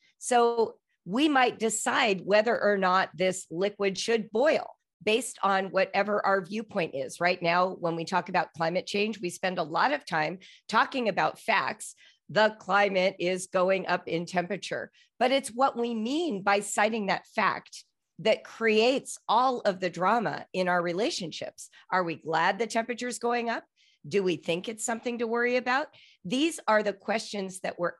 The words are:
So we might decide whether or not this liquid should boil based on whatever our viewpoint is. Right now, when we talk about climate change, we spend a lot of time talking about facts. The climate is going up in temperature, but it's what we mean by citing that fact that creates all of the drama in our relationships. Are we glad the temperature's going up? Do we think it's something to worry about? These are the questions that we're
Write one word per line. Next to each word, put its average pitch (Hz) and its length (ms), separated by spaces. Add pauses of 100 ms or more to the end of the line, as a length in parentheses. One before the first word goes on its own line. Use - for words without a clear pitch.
(200)
So 233 580 (260)
we 247 240
might 254 300
decide 220 640
whether 214 360
or 202 180
not 185 360
this 185 360
liquid 196 480
should 220 320
boil 254 360 (360)
based 226 400
on 190 240
whatever 190 580
our 196 160
viewpoint 196 540
is. 131 260
Right 180 220
now, 175 260
when 165 260
we 165 120
talk 180 240
about 180 240
climate 165 320
change, 208 340
we 175 100
spend 185 280
a 170 40
lot 165 300
of 285 140
time 165 320 (280)
talking 240 420
about 160 300
facts. - 560 (360)
The 214 280
climate 190 600
is 185 300
going 185 380
up 180 220
in 170 160
temperature, 175 680 (280)
but 247 120
it's 269 200
what 240 260
we 240 180
mean 233 480
by 202 180
citing 214 460
that 185 200
fact - 580 (360)
that 214 220
creates 226 760 (120)
all 247 320
of 185 180
the 185 100
drama 180 640
in 185 140
our 175 160
relationships. 175 880 (220)
Are 185 100
we 165 140
glad 165 420
the 233 80
temperature's 233 540
going 233 280
up? 254 160 (440)
Do 196 160
we 180 100
think 170 340
it's 220 160
something 233 340
to 233 100
worry 240 280
about? 254 320 (360)
These 277 420
are 214 160
the 202 100
questions 202 680
that - 180
we're 170 220